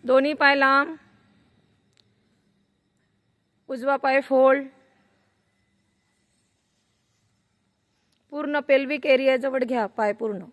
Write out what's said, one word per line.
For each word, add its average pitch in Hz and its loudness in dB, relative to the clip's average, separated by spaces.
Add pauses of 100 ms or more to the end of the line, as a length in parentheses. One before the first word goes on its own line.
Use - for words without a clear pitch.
दोन्ही 269 2
पाय 285 2
लांब, 277 0 (2750)
उजवा 269 -4
पाय 269 0
फोल्ड, 269 2 (3500)
पूर्ण 294 -6
पेल्विक 277 -2
एरियाजवळ 262 0
घ्या 247 -2
पाय 208 -4
पूर्ण. 214 -8